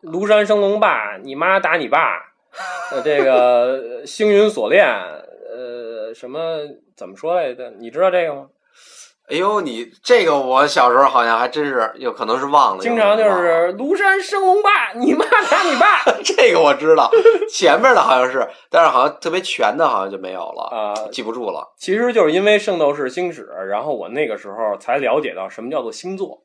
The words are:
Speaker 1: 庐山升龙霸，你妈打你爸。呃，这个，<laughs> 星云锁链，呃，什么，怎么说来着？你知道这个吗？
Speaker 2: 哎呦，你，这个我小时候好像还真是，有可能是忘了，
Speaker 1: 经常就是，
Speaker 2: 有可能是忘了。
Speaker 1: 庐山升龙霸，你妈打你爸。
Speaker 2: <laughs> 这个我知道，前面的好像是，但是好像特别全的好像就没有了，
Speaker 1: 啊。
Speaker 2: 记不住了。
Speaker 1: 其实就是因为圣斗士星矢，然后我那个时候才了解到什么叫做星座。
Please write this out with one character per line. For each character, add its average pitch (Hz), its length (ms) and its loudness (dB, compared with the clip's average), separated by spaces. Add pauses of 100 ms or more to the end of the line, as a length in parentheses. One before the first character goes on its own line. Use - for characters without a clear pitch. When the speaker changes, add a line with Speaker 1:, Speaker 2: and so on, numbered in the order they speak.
Speaker 1:
庐 170 220 -6
山 208 200 4
升 208 160 2
龙 202 180 0
霸， 110 420 0
你 135 140 -14
妈 185 240 2
打 170 160 0
你 151 140 -4
爸。 131 320 0 (720)
呃， 135 120 -6
这 147 180 0
个， 123 840 2
<laughs> 147 40 -16
星 214 220 0
云 208 200 4
锁 117 200 -4
链， 175 180 6
呃， 113 1300 -10
什 123 160 -16
么， 160 300 -6 (360)
怎 92 140 -16
么 - 80 -20
说 165 180 -4
来 147 180 -2
着？ 120 160 -14 (100)
你 117 120 -14
知 139 80 -10
道 185 100 2
这 180 160 0
个 151 80 -6
吗？ 139 140 -16 (800)
Speaker 2:
哎 147 100 -4
呦， 202 240 0
你， 117 280 -10 (140)
这 233 220 4
个 151 120 2
我 135 300 2
小 127 240 2
时 123 60 4
候 139 80 6
好 131 180 2
像 117 160 2
还 127 80 0
真 151 180 -4
是， 127 300 -2
有 123 160 -6
可 120 140 -8
能 113 120 -2
是 139 100 -4
忘 139 280 2
了， - 80 -10
Speaker 1:
经 233 140 -2
常 208 180 4
就 226 80 0
是， 214 60 4
Speaker 2:
有 190 60 2
可 180 60 0
能 175 40 0
是 170 60 2
忘 165 100 2
了。 180 140 -2
Speaker 1:
庐 277 200 -2
山 392 240 2
升 381 260 -2
龙 381 160 4
霸， 359 340 0
你 - 180 2
妈 453 100 0
打 403 380 2
你 302 180 0
爸。 381 220 4 (100)
Speaker 2:
<laughs> - 100 -2
这 403 300 2
个 170 80 2
我 147 140 4
知 151 240 4
道， - 120 4 (400)
前 175 300 4
面 247 140 6
的 190 80 6
好 131 160 4
像 127 120 2
是， 131 160 -2 (240)
但 170 140 4
是 156 60 6
好 131 180 2
像 147 140 -6
特 170 80 -4
别 175 100 -2
全 123 380 -2
的 160 100 2
好 113 120 0
像 98 120 -6
就 98 60 -10
没 92 160 -10
有 90 80 -10
了， - 220 -10 (120)
Speaker 1:
啊。 104 180 -6 (180)
Speaker 2:
记 127 100 -10
不 110 100 -8
住 117 200 -6
了。 78 260 -12
Speaker 1:
其 185 180 -4
实 240 160 0
就 214 140 2
是 151 80 2
因 190 100 2
为 208 160 4
圣 196 180 -4
斗 147 160 2
士 143 140 -6
星 175 240 -6
矢， 139 160 -16 (220)
然 104 140 -4
后 147 120 -6
我 92 140 -10
那 135 180 -4
个 107 80 -6
时 101 140 -14
候 104 280 -4
才 123 200 -4
了 135 240 0
解 - 120 -8
到 95 140 -10
什 113 160 -16
么 123 60 -10
叫 143 140 -6
做 113 80 -10
星 190 260 -12
座。 180 280 -10